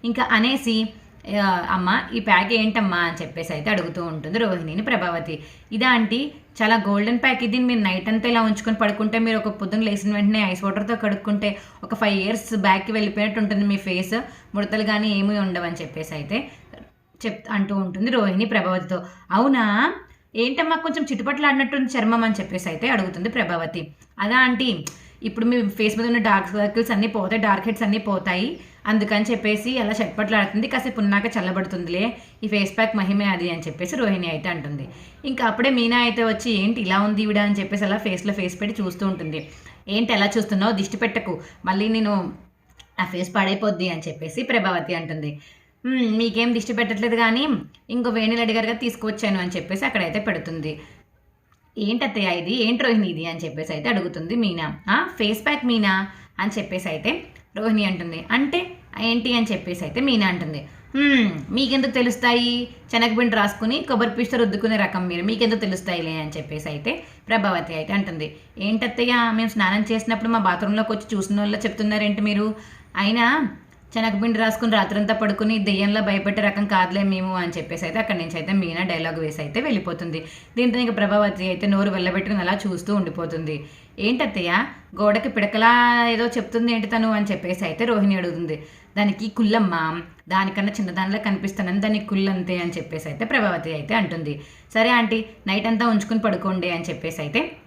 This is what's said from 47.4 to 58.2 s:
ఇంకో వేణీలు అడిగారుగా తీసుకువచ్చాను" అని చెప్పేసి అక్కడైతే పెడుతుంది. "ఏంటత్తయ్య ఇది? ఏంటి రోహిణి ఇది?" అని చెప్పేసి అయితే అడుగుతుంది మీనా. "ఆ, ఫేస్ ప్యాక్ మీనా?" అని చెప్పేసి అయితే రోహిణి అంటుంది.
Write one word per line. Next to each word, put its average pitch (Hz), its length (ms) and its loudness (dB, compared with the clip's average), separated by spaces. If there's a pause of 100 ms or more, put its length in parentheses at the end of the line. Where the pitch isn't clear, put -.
ఇంకో 240 200 0
వేణీలు 226 320 0
అడిగారుగా 226 340 0
తీసుకువచ్చాను" 214 640 -2
అని 180 140 -4
చెప్పేసి 190 300 -4
అక్కడైతే 196 360 -2
పెడుతుంది. 160 540 -4 (1000)
"ఏంటత్తయ్య 214 600 0
ఇది? 175 220 -4
ఏంటి 233 240 2
రోహిణి 226 260 4
ఇది?" 160 180 -4
అని 165 160 -6
చెప్పేసి 156 300 -6
అయితే 151 160 -4
అడుగుతుంది 175 480 -2
మీనా. 175 300 0 (220)
"ఆ, 240 100 4 (160)
ఫేస్ 214 280 0
ప్యాక్ 294 220 -2
మీనా?" 214 300 4 (420)
అని 202 160 -2
చెప్పేసి 185 360 -6
అయితే 156 220 -2 (440)
రోహిణి 214 300 2
అంటుంది. 170 340 -4 (120)